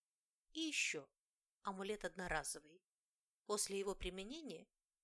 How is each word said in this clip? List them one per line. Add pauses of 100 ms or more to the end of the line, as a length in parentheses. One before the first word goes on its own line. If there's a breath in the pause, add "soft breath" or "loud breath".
(540)
"И
еще. (540)
Амулет
одноразовый. (640)
После
его
применения – (360)